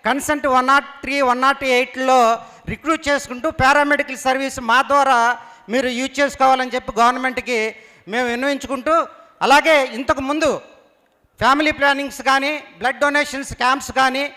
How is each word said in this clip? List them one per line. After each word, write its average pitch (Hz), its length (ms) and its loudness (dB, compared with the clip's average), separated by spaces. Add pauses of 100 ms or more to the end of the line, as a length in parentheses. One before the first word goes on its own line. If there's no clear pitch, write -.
కన్సెంట్ 285 400 -2
వన్ 254 200 2
నాట్ 277 180 4
త్రీ, 277 360 -6
వన్ 254 200 2
నాట్ 269 240 0
ఎయిట్లో 254 720 2 (300)
రిక్రూట్ 302 400 -4
చేసుకుంటూ 269 420 -2
పారామెడికల్ 277 640 2
సర్వీస్ 262 440 -2
మా 240 220 2
ద్వారా 254 560 2 (300)
మీరు 247 180 -2
యూజ్ 262 340 -4
చేసుకోవాలని 262 540 2
చెప్పి 254 260 -6
గవర్నమెంట్కి 247 720 0 (340)
మేము 240 200 -2
విన్నవించుకుంటూ, 254 760 -2 (360)
అలాగే 285 420 4
ఇంతకుముందు 262 760 -2 (760)
ఫ్యామిలీ 285 320 2
ప్లానింగ్స్ 277 520 -2
కానీ, 269 380 0 (180)
బ్లడ్ 247 200 -4
డొనేషన్స్ 285 560 -2
క్యాంప్స్ 262 380 -2
కానీ 262 440 0